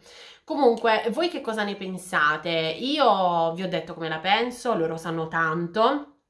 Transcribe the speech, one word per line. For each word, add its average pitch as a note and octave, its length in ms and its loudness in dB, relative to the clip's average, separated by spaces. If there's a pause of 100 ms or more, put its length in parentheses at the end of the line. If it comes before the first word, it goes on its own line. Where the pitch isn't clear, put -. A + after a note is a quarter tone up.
(440)
Comunque, A#3 680 2
voi E4+ 180 0
che D4 120 -8
cosa G#3+ 220 -4
ne G3+ 120 -4
pensate? E3+ 760 -2
Io F3 1040 2
vi F3 80 -6
ho F#3+ 60 -4
detto E3+ 260 -4
come D#3+ 160 -6
la D#3+ 80 -4
penso, A3+ 560 0
loro E3 240 0
sanno E3 300 -4
tanto E3+ 880 0 (140)